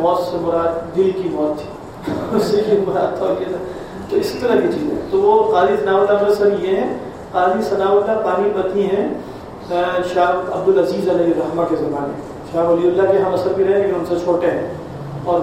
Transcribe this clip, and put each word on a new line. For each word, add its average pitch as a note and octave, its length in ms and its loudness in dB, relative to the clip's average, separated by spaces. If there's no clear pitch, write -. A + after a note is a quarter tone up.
موت F3 300 0
سے F3 100 -4
مراد E3 540 -2
دل F#3 160 2
کی E3 80 -2
موت D3+ 280 -2
تھی، - 120 -12
<laughs> G#3+ 60 4
اس G3+ 60 4
سے G#3 240 2
یہ G#3 200 4
مراد - 300 -2
تھا، F#3+ 80 -2
یہ F#3 60 -4
تھا، - 120 -6
تو - 60 0
اسی - 260 0
طرح A3+ 140 2
کی F#3 180 4
چیزیں۔ D3+ 220 -4
تو F#3+ 100 4
وہ G#3 300 4
قاضی F#3+ 300 4
ثناء F#3+ 120 0
اللہ G3+ 180 4
امرتسری G3+ 600 2
یہ F#3+ 40 2
ہیں۔ - 220 0
قاضی F#3 380 2
ثناء F#3+ 160 0
اللہ G#3 380 2
پانی F#3 320 0
پتی F#3+ 260 0
ہیں، F#3 320 0
آ، F3+ 300 0
شاہ F3 180 2
عبدالعزیز F#3 580 2
علیہ E3+ 160 2
الرحمہ D#3+ 440 0
کے D#3+ 60 0
زمانے، C#3+ 460 -4
شاہ E3+ 160 2
ولی E3+ 180 4
اللہ F#3+ 240 4
کے G3 60 4
ہم F#3+ 160 2
اثر F3+ 220 0
بھی F#3+ 80 2
رہے G3 140 4
لیکن F#3+ 180 2
ان E3 140 -4
سے F3 140 0
چھوٹے F3 240 0
ہیں، - 260 -2
اور F3 200 0